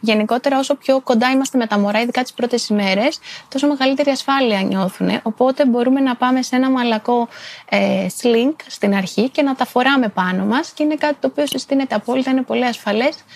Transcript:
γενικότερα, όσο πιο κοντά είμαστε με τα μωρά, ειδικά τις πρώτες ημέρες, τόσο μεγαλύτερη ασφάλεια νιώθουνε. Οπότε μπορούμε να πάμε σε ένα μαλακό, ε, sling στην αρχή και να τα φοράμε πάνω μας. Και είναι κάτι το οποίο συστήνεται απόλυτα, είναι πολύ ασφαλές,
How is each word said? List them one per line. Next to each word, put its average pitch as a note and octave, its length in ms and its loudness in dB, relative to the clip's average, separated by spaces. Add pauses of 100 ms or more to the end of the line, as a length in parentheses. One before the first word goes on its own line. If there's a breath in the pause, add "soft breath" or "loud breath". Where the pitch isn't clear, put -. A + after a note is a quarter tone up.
γενικότερα, A3+ 580 0
όσο C4+ 160 0
πιο C4+ 260 0
κοντά B3 300 2
είμαστε C4+ 260 0
με A3+ 100 2
τα G#3 120 0
μωρά, G#3 220 0
ειδικά B3 200 -2
τις B3+ 120 -6
πρώτες A#3+ 340 -2
ημέρες, G#3 520 0 (300 loud breath)
τόσο C#4 180 -2
μεγαλύτερη C#4 420 2
ασφάλεια C4 520 0
νιώθουνε. F#3+ 600 -2
Οπότε C4 420 0
μπορούμε B3 340 2
να C4 160 0
πάμε B3+ 260 0
σε B3 140 -4
ένα C4 140 2
μαλακό, A#3+ 580 0 (420 loud breath)
ε, G3 360 0 (160)
sling A#3+ 340 2 (120)
στην G3+ 280 0
αρχή G3 340 -2
και D4+ 120 -2
να C4+ 140 0
τα B3+ 100 -2
φοράμε B3+ 420 2
πάνω F#3 380 -2
μας. B3 260 -2
Και - 120 -4
είναι D4+ 120 0
κάτι D4 240 -2
το C4+ 80 -2
οποίο C#4+ 200 -2
συστήνεται C4+ 480 -2
απόλυτα, B3+ 360 -2
είναι C4 100 2
πολύ A#3+ 240 -2
ασφαλές, A#3 580 -2 (120)